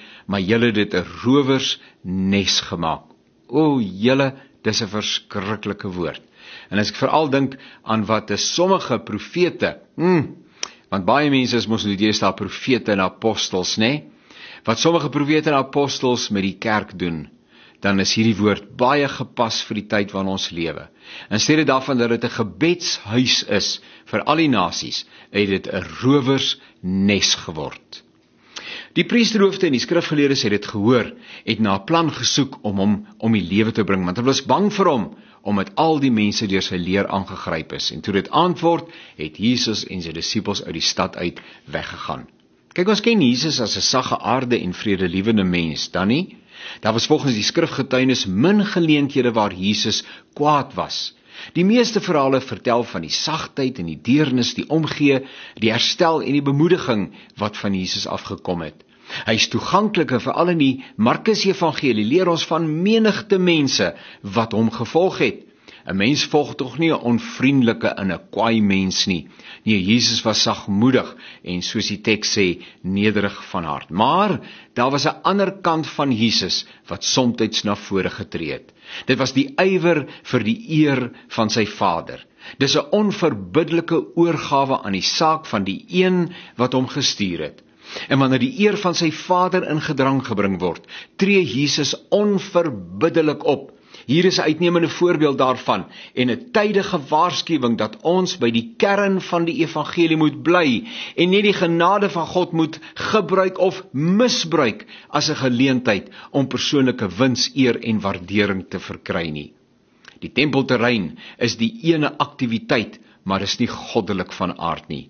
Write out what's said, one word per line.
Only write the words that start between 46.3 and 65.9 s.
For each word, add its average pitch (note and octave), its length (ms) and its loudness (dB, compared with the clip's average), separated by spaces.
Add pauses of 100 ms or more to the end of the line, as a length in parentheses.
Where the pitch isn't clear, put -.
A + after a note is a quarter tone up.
Daar A2 120 0
was A2+ 140 0
volgens C#3 280 2
die G#2 120 -2
skrifgetuienis C3 800 0
min E3+ 380 4
geleenthede C#3+ 680 2
waar G#2 220 2
Jesus G2+ 500 -2 (300)
kwaad D3 400 0
was. - 400 -6 (380)
Die F3 120 2
meeste A3+ 360 4
verhale C3+ 400 2
vertel A#2+ 440 0
van - 160 -8
die D#2 140 -6
sagtheid C#3+ 640 -4
en F2 80 -6
die D#2 160 -8
deernis, B2+ 520 2
die - 140 -6
omgee, C#3+ 540 2 (320)
die A2 160 2
herstel D#3 520 2
en C3+ 100 -2
die C#3+ 100 2
bemoediging C#3 680 2 (240)
wat G#2 200 -4
van G2+ 180 -2
Jesus F#2 320 -4
afgekom F2+ 560 -6
het. - 220 -12 (400)
Hy A2+ 160 0
is - 80 0
toeganklik F3 640 0
en A#2 80 2
veral F3 320 0
in E3 80 2
die C3+ 120 4 (240)
Markus C3+ 520 2
Evangelie C3+ 560 0
leer F3 240 2
ons E3 220 0
van E3 160 0 (160)
menigte G#3+ 580 2
mense C#3+ 520 2 (440)
wat A2+ 200 0
hom A2 180 2
gevolg E3 500 0
het. - 200 -2 (440)
'n F#2 80 -4